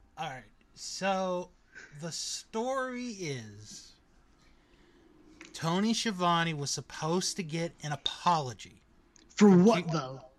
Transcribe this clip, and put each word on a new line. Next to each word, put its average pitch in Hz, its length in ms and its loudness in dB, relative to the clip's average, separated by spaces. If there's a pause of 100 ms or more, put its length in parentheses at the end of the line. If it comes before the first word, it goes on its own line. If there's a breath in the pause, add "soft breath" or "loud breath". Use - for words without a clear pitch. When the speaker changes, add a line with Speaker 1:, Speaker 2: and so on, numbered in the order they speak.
(180)
Speaker 1:
All 165 120 -10
right. 127 140 -14 (300)
So 185 760 -4 (500 loud breath)
the 165 100 -8
story 254 1000 -6
is 120 840 -10 (1600 soft breath)
Tony 190 400 0
Schiavone 175 600 0
was 139 160 -6
supposed - 680 -4
to 202 60 -6
get 165 280 -6 (100)
an 151 120 -6
apology - 880 -2 (560)
Speaker 2:
For 208 120 10
Speaker 1:
from 180 140 10
Speaker 2:
what, 196 240 6
Speaker 1:
Q-, 156 100 -2
Speaker 2:
though? 131 220 -8 (200)